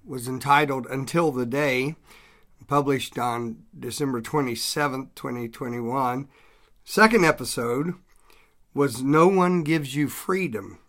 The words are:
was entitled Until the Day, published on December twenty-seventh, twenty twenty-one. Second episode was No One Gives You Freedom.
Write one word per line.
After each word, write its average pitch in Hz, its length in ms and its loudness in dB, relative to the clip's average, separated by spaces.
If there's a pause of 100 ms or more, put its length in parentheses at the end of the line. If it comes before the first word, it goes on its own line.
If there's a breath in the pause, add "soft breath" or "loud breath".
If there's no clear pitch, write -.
was 127 240 -10
entitled 135 580 2
Until 139 460 0
the 127 120 -2
Day, 135 520 0 (720 soft breath)
published 139 500 0
on 117 460 -4 (120)
December 127 440 -4
twenty-seventh, 131 960 -4
twenty 123 320 -8
twenty-one. 123 800 -4 (560 soft breath)
Second 220 400 4
episode 135 720 0 (800 soft breath)
was 131 300 0
No 151 240 6
One 180 380 4
Gives 143 320 -2
You 147 100 2
Freedom. 120 720 -6 (100)